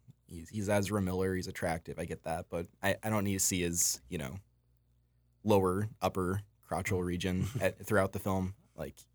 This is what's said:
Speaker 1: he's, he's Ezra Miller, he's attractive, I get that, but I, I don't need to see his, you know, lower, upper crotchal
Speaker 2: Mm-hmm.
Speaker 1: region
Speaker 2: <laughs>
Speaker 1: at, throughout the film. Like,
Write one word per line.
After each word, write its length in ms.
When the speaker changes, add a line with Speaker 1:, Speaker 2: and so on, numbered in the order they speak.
Speaker 1:
he's, 200
he's 220
Ezra 320
Miller, 320
he's 140
attractive, 500
I 80
get 160
that, 260
but 200
I, 200
I 80
don't 140
need 100
to 100
see 160
his, 480
you 80
know, 220
lower, 440
upper 400
crotchal 280
Speaker 2:
Mm-hmm. 80
Speaker 1:
region 480
Speaker 2:
<laughs> 60
Speaker 1:
at, 240
throughout 280
the 80
film. 340
Like, 180